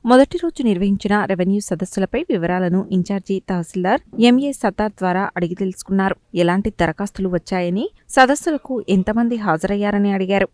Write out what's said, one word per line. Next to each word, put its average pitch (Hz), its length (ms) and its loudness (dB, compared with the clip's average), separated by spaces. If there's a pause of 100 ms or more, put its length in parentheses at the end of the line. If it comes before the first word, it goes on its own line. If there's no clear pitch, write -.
(100)
మొదటి 269 320 6
రోజు 320 260 -4
నిర్వహించిన 196 460 0 (160)
రెవెన్యూ 190 380 0
సదస్సులపై 190 520 -4 (120)
వివరాలను 180 500 0 (160)
ఇంచార్జి 190 400 -4 (140)
తహసీల్దార్ 180 520 -2 (240)
ఎంఏ 269 320 2
సత్తార్ 208 400 -2
ద్వారా 185 240 0 (140)
అడిగి 175 240 -4
తెలుసుకున్నారు. 190 540 -2 (260)
ఎలాంటి 185 300 0 (100)
దరఖాస్తులు 190 540 -4
వచ్చాయని, 180 500 -2 (300)
సదస్సులకు 269 600 2 (200)
ఎంతమంది 233 500 0
హాజరయ్యారని 202 720 0
అడిగారు. 190 360 0